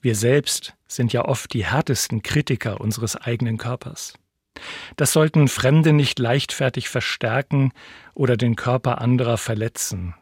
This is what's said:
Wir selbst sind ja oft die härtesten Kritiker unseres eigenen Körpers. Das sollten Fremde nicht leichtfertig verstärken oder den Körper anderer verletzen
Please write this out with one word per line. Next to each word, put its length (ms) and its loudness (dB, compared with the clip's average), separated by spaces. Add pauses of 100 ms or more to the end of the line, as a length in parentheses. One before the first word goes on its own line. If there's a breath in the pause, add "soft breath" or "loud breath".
Wir 160 2
selbst 580 0 (140)
sind 240 -2
ja 120 0
oft 280 -4
die 120 -2
härtesten 600 -2
Kritiker 560 -2
unseres 340 -4
eigenen 440 -4
Körpers. 560 -10 (800 loud breath)
Das 160 0
sollten 340 6
Fremde 460 4
nicht 260 2
leichtfertig 680 -2
verstärken 840 0 (420 loud breath)
oder 240 2
den 200 2
Körper 440 0
anderer 380 2
verletzen 840 -6